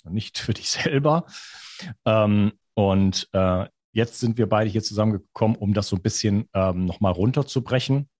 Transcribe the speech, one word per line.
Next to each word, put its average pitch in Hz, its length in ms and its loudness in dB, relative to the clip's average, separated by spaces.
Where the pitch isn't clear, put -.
und 80 80 -10
nicht - 240 -8
für - 160 -4
dich - 160 -8
selber. 151 560 0
Ähm, 104 480 4
und, 98 580 2
äh, 92 320 2
jetzt 113 260 -2
sind 113 180 0
wir 107 120 0
beide 107 200 2
hier 101 140 -2
zusammengekommen, 107 720 0
um 101 180 -2
das 101 140 0
so - 80 -2
ein 90 60 -4
bisschen, 107 520 -2
ähm, 92 300 0
nochmal 92 300 0
runterzubrechen 131 960 0